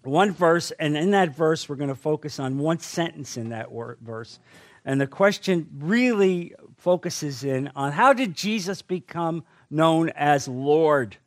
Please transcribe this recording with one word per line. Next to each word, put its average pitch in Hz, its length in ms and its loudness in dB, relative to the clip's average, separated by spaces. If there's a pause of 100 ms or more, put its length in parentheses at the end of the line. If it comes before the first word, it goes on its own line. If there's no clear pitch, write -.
One 175 300 2
verse, 170 360 2
and 151 260 -2
in 160 160 0
that 185 240 2
verse, 160 320 0
we're 143 100 -8
gonna 139 180 -4
focus 151 440 -4
on 135 200 -4
one 160 180 0
sentence 160 600 -8
in 113 120 -8
that 113 220 -10
wor-, 117 300 -12
verse. 113 360 -14 (460)
And 135 160 0
the 139 60 2
question 190 720 0
really 190 800 0 (220)
focuses 165 680 -2
in 139 320 -2
on 143 160 -2
how 226 220 6
did 233 200 0
Jesus 196 480 -4
become 170 600 -6 (260)
known 160 460 4
as 147 320 0
Lord? 139 800 2